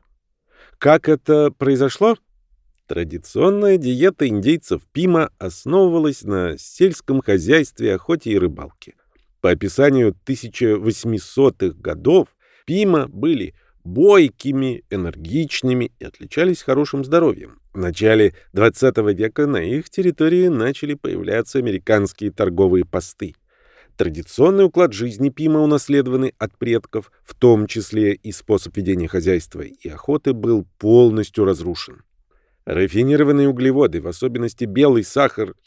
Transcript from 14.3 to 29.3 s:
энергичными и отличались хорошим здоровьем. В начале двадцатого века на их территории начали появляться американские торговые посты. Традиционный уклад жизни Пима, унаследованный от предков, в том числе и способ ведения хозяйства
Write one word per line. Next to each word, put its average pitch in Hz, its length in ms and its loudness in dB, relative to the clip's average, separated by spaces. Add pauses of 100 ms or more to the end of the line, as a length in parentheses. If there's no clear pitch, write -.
энергичными 113 1080 -4
и 127 60 -20
отличались 160 560 -4
хорошим 139 460 -2
здоровьем. 135 520 -2 (140)
В 101 60 -10
начале 98 560 2 (180)
двадцатого 107 640 2
века 110 320 -2
на 113 180 -2
их 131 240 -6
территории 180 600 0
начали 139 440 -2
появляться 104 680 -4
американские 104 720 -2
торговые 92 520 2
посты. 90 500 -10 (600)
Традиционный 135 720 0
уклад 170 260 0
жизни 120 380 -4
Пима, 156 300 -2
унаследованный 139 760 0
от - 220 -10
предков, 113 520 -4 (140)
в - 100 -20
том 110 320 4
числе 107 460 -2
и 107 180 -8
способ - 460 -4
ведения 90 320 -2
хозяйства 87 540 -2